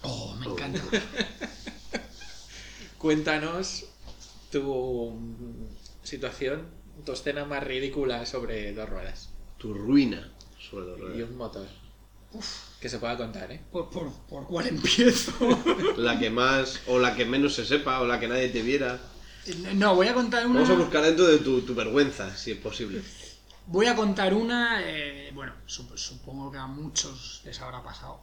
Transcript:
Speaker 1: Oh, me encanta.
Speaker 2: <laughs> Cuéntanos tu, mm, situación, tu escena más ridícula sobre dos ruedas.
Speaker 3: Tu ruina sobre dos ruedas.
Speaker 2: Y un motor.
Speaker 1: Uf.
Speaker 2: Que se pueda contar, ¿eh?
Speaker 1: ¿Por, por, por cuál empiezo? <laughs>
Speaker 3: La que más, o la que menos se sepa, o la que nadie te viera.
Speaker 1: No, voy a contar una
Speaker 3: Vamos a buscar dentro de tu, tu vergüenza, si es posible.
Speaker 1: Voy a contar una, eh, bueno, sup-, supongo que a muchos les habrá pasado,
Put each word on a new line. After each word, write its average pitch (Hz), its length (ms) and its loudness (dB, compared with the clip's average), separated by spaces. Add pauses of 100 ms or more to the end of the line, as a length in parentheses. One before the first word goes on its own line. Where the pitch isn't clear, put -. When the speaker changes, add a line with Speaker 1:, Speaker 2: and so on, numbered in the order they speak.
Speaker 1:
Oh, 110 320 -8
me 113 100 -8
encanta. 135 360 -4
Speaker 2:
<laughs> 185 60 -8 (2000)
Cuéntanos 156 880 0 (680)
tu, 127 600 -2
mm, 113 960 -12
situación, 139 600 -6 (380)
tu 139 80 -6
escena 143 320 -4
más 143 180 -4
ridícula 131 600 -2
sobre 113 480 -4
dos 107 160 -8
ruedas. 92 400 -6 (280)
Speaker 3:
Tu 107 160 -8
ruina 107 580 2 (280)
sobre 95 260 -12
dos 90 140 -12
ruedas. 92 180 -8
Speaker 2:
Y 117 60 -6
un 123 140 -12
motor. 98 300 -10 (640)
Speaker 1:
Uf. - 380 -12 (100)
Speaker 2:
Que - 80 -10
se 123 120 -6
pueda 117 180 -4
contar, 107 340 -8
¿eh? 156 100 -14 (100)
Speaker 1:
¿Por, 170 180 -6
por, 165 200 -8 (200)
por 139 180 -12
cuál 175 200 -2
empiezo? 226 680 4 (420)
<laughs> - 220 0
Speaker 3:
La 117 200 2
que 113 120 2
más, 131 580 2
o 127 120 4
la 123 160 6
que 120 100 2
menos 139 300 4
se 117 100 -2
sepa, 135 340 2
o 127 60 4
la 120 160 2
que 117 80 -2
nadie 127 200 2
te 117 120 0
viera. 127 360 0 (800)
Speaker 1:
No, 196 200 6
voy 185 120 8
a 240 60 2
contar 240 320 2
una 247 160 6
Speaker 3:
Vamos 151 80 8
a 175 100 10
buscar 151 240 4
dentro 165 240 8
de 151 120 10
tu, 131 220 4
tu 123 140 -4
vergüenza, 110 640 2
si - 140 -6
es 101 60 -4
posible. - 440 -6 (640)
Speaker 1:
Voy 190 220 4
a 240 80 4
contar 196 380 4
una, 233 480 2
eh, 143 520 -6
bueno, 135 200 -10 (120)
sup-, 127 320 -12
supongo 135 540 -10
que 143 60 -12
a 135 100 -8
muchos 143 760 -8
les - 160 -12
habrá 127 240 -12
pasado, 131 400 -14